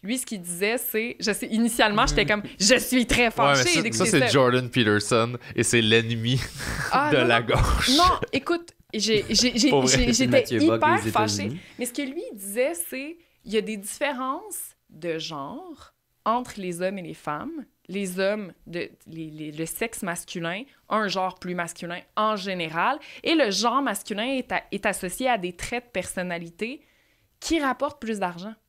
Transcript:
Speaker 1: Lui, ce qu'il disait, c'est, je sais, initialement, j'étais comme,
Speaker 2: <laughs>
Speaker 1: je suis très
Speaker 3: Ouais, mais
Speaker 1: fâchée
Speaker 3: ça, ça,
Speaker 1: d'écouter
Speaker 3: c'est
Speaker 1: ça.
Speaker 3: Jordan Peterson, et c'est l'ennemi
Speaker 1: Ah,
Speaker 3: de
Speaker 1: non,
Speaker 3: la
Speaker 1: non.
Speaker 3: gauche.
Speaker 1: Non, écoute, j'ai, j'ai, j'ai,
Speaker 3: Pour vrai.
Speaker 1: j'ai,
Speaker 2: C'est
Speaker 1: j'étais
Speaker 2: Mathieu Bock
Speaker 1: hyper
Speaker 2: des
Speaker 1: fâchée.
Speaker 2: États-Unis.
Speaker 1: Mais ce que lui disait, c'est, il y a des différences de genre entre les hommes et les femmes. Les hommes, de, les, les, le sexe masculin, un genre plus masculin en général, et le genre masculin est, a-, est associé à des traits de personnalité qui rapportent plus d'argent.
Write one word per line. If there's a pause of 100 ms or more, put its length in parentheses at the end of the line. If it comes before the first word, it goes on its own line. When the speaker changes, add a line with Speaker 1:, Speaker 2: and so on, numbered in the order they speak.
Speaker 1:
Lui,
ce
qu'il
disait,
c'est,
je
sais,
initialement,
j'étais
comme,
Speaker 2:
<laughs>
Speaker 1:
je
suis
très
Speaker 3:
Ouais,
mais
Speaker 1:
fâchée
Speaker 3:
ça,
ça,
Speaker 1:
d'écouter
Speaker 3:
c'est
Speaker 1:
ça.
Speaker 3:
Jordan
Peterson, (180)
et
c'est
l'ennemi (520)
Speaker 1:
Ah,
Speaker 3:
de
Speaker 1:
non,
Speaker 3:
la
Speaker 1:
non.
Speaker 3:
gauche.
Speaker 1:
Non, (140)
écoute, (200)
j'ai,
j'ai,
j'ai,
Speaker 3:
Pour
vrai.
Speaker 1:
j'ai,
Speaker 2:
C'est (120)
Speaker 1:
j'étais
Speaker 2:
Mathieu
Bock
Speaker 1:
hyper
Speaker 2:
des
Speaker 1:
fâchée. (100)
Speaker 2:
États-Unis. (180)
Speaker 1:
Mais
ce
que
lui (100)
disait,
c'est, (280)
il
y
a
des
différences (140)
de
genre (320)
entre
les
hommes
et
les
femmes. (240)
Les
hommes, (140)
de, (180)
les,
les,
le
sexe
masculin, (260)
un
genre
plus
masculin (160)
en
général, (240)
et
le
genre
masculin (120)
est,
a-,
est
associé
à
des
traits
de
personnalité (580)
qui
rapportent
plus
d'argent. (160)